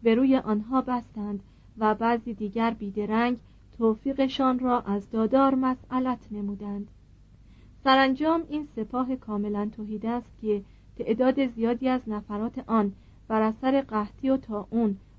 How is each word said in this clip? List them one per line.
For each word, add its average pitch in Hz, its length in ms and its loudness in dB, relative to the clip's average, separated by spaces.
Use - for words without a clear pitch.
به 226 120 6
روی 262 220 4
آنها 226 460 0
بستند 214 600 -6
و 214 160 2
بعضی 226 400 -2
دیگر 214 360 -2
بیدرنگ 220 680 -2
توفیقشان 262 800 2
را 247 220 2
از 202 300 -4
دادار 262 440 4
مسئلت 254 760 -2
نمودند. 202 580 -8
سرانجام 269 640 4
این 294 280 -6
سپاه 247 400 -4
کاملاً 208 600 -4
تهیده 214 320 -8
است 240 220 -6
که 208 220 -2
تعداد 254 480 2
زیادی 240 420 -2
از 254 180 0
نفرات 214 600 -6
آن 208 260 2
بر 220 140 2
اثر 262 380 0
قحطی 220 500 -4
و 269 60 4
طاعون 214 600 -2